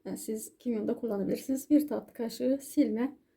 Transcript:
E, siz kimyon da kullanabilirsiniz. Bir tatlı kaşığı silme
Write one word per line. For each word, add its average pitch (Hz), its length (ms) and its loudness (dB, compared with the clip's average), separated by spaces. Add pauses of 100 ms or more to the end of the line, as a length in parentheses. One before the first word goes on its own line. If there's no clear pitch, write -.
E, 190 120 -6
siz - 420 -8
kimyon 220 280 -2
da 233 80 2
kullanabilirsiniz. 226 760 -2
Bir 294 180 6
tatlı 214 260 -6
kaşığı 247 480 0
silme 240 540 2 (220)